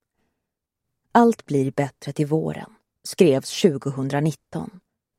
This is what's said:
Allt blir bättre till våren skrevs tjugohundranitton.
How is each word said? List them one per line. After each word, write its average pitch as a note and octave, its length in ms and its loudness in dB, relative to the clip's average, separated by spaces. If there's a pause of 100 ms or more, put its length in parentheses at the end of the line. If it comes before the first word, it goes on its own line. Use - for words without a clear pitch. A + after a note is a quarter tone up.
(1120)
Allt A#3 340 4
blir C#3 260 0
bättre C#3+ 400 -6
till D3+ 140 -2
våren D#3 480 -6 (340)
skrevs C#3 400 2
tjugohundranitton. C#3+ 1300 -4 (380)